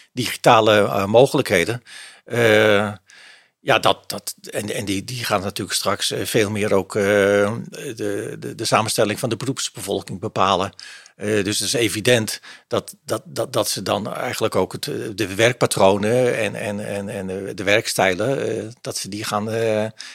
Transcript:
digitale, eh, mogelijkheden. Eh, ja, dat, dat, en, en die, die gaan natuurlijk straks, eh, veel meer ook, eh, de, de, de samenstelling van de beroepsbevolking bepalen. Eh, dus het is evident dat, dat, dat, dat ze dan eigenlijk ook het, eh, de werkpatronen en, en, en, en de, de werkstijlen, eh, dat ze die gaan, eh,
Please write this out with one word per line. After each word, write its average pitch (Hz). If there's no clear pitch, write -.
digitale, 110
eh, 101
mogelijkheden. 113
Eh, 107
ja, 120
dat, -
dat, -
en, 110
en -
die, 98
die 117
gaan 101
natuurlijk 98
straks, -
eh, 107
veel 107
meer 104
ook, 95
eh, 104
de, 107
de, 117
de 107
samenstelling 110
van 123
de 110
beroepsbevolking 104
bepalen. 95
Eh, 104
dus 98
het 101
is -
evident 107
dat, -
dat, 110
dat, 123
dat 110
ze 110
dan 101
eigenlijk 117
ook 95
het, -
eh, -
de 95
werkpatronen 113
en, 107
en, 107
en, 101
en 98
de, 98
de 95
werkstijlen, 110
eh, 104
dat -
ze -
die 104
gaan, 107
eh, 110